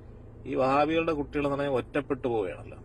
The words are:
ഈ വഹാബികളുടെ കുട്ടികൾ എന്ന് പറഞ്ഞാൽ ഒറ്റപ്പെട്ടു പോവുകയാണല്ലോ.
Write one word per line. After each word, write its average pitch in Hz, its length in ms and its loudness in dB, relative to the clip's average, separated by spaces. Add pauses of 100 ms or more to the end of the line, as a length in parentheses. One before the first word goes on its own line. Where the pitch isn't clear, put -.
(460)
ഈ 135 100 -4
വഹാബികളുടെ 147 580 4
കുട്ടികൾ 147 320 -2
എന്ന് 139 120 0
പറഞ്ഞാൽ 143 160 0
ഒറ്റപ്പെട്ടു 127 540 0
പോവുകയാണല്ലോ. 104 580 -2